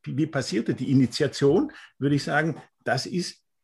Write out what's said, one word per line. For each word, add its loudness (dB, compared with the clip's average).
wie -2
passierte -4
die -4
Initiation, 2
würde 0
ich -2
sagen, -2
das -2
ist -6